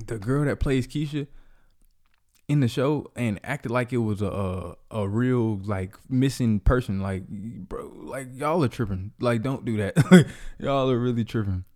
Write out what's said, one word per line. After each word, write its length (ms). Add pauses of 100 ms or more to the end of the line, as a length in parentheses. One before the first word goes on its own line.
the 120
girl 280
that 140
plays 280
Keisha 400 (1200)
in 120
the 80
show 480
and 280
acted 280
like 200
it 60
was 240
a, 60
a, 480 (160)
a 160
real, 520
like, 380 (120)
missing 500
person. 400
Like, 280
bro, 680
like, 380
y'all 300
are 60
tripping. 500
Like, 220
don't 240
do 120
that. 500 (180)
<laughs> 140
Y'all 300
are 100
really 260
tripping. 400 (100)